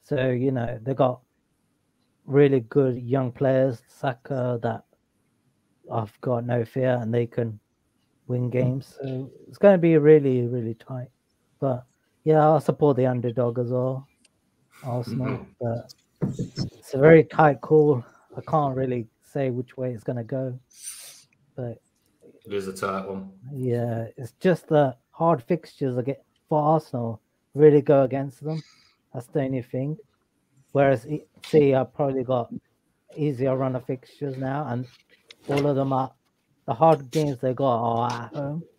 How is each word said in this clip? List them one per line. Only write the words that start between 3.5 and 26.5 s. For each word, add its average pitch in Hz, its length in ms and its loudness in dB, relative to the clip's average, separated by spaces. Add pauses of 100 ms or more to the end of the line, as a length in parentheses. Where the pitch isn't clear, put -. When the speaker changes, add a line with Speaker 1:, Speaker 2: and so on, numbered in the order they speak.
Speaker 1:
Saka, 123 760 -6
that 113 220 -6 (1040)
I've 110 300 -8
got 120 240 -4
no 120 200 -2
fear, 127 360 -2
and 113 140 -4
they 120 120 0
can 113 340 -6 (680)
win 123 240 -4
games. 127 500 -4
So 131 300 -10 (160)
it's - 120 -20
gonna 202 200 8
be 165 200 4
really, 143 500 6
really 117 260 -4
tight. 127 340 -14 (520)
But 127 260 -4 (380)
yeah, 156 180 4
I'll 156 180 4
support 139 360 2
the 127 100 2
underdog 120 540 -2
as 120 100 -4
well, 131 380 -4 (720)
Arsenal. 120 560 -6
Speaker 2:
Mm-hmm. - 220 -18
Speaker 1:
But 117 340 -8 (840)
it's - 180 -16
a 135 40 -2
very 156 240 10
tight 147 380 2
call. 147 440 2 (320)
I 127 40 -12
can't 139 360 -2
really 127 300 -4 (160)
say 135 280 -6
which 123 260 -10
way 127 160 -6
it's 110 100 -12
gonna 123 220 -8
go. 127 340 -8 (960)
But 120 260 -10 (640)
Speaker 2:
It 101 80 -12
is 98 140 -6
a 95 60 -10
tight 95 360 -6
one. 95 220 -12 (220)
Speaker 1:
yeah, 120 640 -4
it's 123 240 -14
just 180 260 0
the 143 300 2 (160)
hard 165 320 0
fixtures 139 520 -6
again 127 200 -6 (320)
for 156 120 0